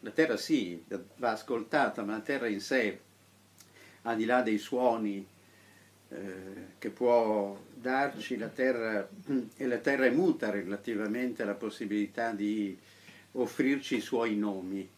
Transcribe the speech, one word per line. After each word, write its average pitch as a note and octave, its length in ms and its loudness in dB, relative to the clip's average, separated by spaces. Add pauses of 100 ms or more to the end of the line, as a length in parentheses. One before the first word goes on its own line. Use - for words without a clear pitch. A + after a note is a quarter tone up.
la - 100 -12
terra B2 280 2
sì, F2+ 440 -2 (340)
va A#2+ 160 0
ascoltata, A2 720 -2
ma G2+ 100 -4
la A2 80 -6
terra B2 260 -4
in G#2 140 -2
sé, A#2 400 0 (1000)
al A#2 140 -2
di A2 80 2
là B2 160 6
dei A2 160 2
suoni, A2 720 2 (840)
eh, F#2+ 680 -12
che A#2 100 -6
può G#2+ 720 4 (140)
darci C3 640 -2
la A2+ 100 -6
terra, A2+ 580 0 (200)
<clears throat> B2+ 300 -2
e C#3 100 -4
la A#2+ 120 0
terra C3+ 280 4
è A#2+ 40 8
muta D#3 380 4
relativamente G#2 920 -2
alla G2+ 120 0
possibilità G#2+ 760 -2
di G#2 440 -2 (560)
offrirci C3 640 0
i G#2+ 40 0
suoi A2+ 360 0
nomi. F#2+ 600 -2